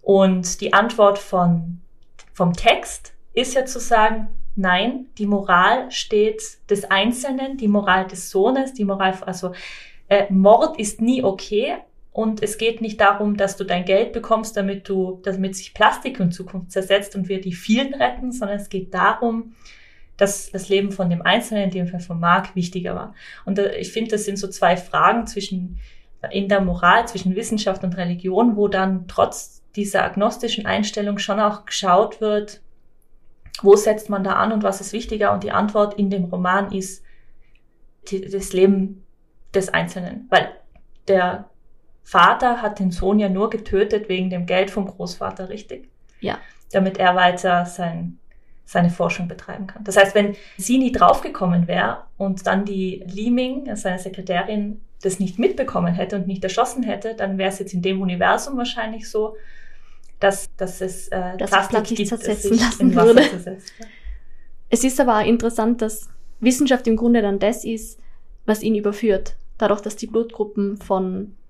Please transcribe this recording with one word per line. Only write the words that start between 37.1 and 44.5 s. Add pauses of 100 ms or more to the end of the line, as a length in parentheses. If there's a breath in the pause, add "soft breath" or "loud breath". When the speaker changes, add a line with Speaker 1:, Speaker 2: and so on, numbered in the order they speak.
Speaker 1:
die,
das
Leben (500)
des
Einzelnen.
Weil (600)
der (540)
Vater
hat
den
Sohn
ja
nur
getötet
wegen
dem
Geld